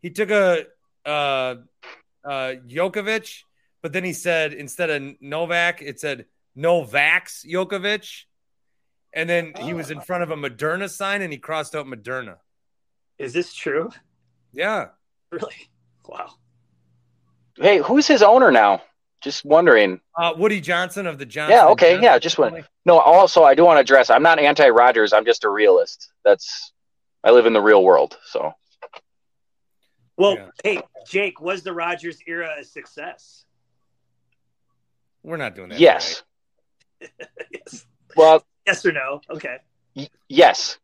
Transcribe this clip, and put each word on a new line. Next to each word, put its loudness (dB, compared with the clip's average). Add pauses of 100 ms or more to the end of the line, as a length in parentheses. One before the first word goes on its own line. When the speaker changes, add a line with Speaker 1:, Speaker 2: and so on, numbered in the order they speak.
Speaker 1:
He -14
took -6
a, 0 (400)
uh, -6 (680)
uh, -10 (120)
Djokovic, -8 (360)
but -14
then -8
he -8
said, -6
instead -10
of -10
Novak, -6
it -18
said -12 (320)
Novaks -4
Djokovic. -8 (920)
And -6
then -6
he -12
was -12
in -14
Speaker 2:
Oh. -18
Speaker 1:
front -8
of -12
a -10
Moderna -10
sign, -8
and -10
he -16
crossed -10
out -12
Moderna. -14 (760)
Speaker 2:
Is -14
this -8
true? -8 (600)
Speaker 1:
Yeah. -8 (420)
Speaker 2:
Really? -16 (340)
Wow. -18 (1200)
Speaker 3:
Hey, 2
who's 0
his 4
owner 6
now? 2 (380)
Just -12
wondering. 4 (180)
Speaker 1:
Uh, -4
Woody -4
Johnson -8
of -12
the -14
Johnson 0
Speaker 3:
Yeah, 6
okay, 4
Speaker 1:
Johnson 0
Speaker 3:
yeah, 4
just -6
wondering. -4
Speaker 1:
family. -20 (160)
Speaker 3:
No, 6
also, 6
I 6
do 4
wanna 6
address, 4
I'm 4
not 4
anti-Rodgers. 2
I'm 2
just -2
a 0
realist. 0 (120)
That's, -2 (500)
I 2
live 6
in 2
the 0
real 4
world, 2
so. -10 (1600)
Speaker 2:
Well, 2
Speaker 1:
Yeah. -16 (140)
Speaker 2:
hey, -4 (260)
Jake, -6
was -10
the -14
Rodgers -10
era -12
a -20
success? -20 (1800)
Speaker 1:
We're -14
not -12
doing -20
that -16
Speaker 3:
Yes. 2 (760)
Speaker 1:
today. -20 (260)
Speaker 2:
<laughs> -18
Yes. -20 (300)
Speaker 3:
Well, 6 (220)
Speaker 2:
Yes -4
or -2
no? -10
Okay. -14 (360)
Speaker 3:
Y-, -16 (180)
yes. 2